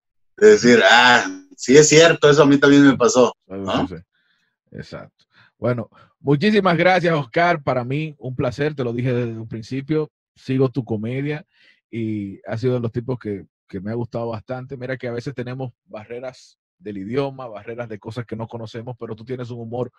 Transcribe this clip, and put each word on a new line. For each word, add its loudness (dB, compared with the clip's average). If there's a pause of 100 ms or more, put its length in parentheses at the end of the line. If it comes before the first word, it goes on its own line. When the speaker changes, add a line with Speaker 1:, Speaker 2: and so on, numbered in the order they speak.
(360)
Speaker 1:
De 6
decir, 6
"Ah, 4 (320)
sí 4
es 8
cierto, 6
eso 6
a 8
mí 4
también 8
me 6
pasó", 2 (140)
Speaker 2:
Algo -10
Speaker 1:
¿no? -4
Speaker 2:
así, -4
sí. -18 (680)
Exacto. -18 (340)
Bueno, -6 (300)
muchísimas 2
gracias, 2
Oscar. -2
Para -4
mí, -6
un -12
placer, -4
te -6
lo -6
dije -4
desde -4
un -14
principio. -6 (260)
Sigo -2
tu -6
comedia -6 (460)
y -8
ha -8
sido -2
de -4
los -6
tipos -6
que, -10 (240)
que -12
me -10
ha -8
gustado -8
bastante. -12
Mira -10
que -10
a -8
veces -10
tenemos -10 (120)
barreras -18 (200)
del -14
idioma, -8
barreras -14
de -12
cosas -12
que -12
no -10
conocemos, -14
pero -12
tú -20
tienes -12
un -12
humor -10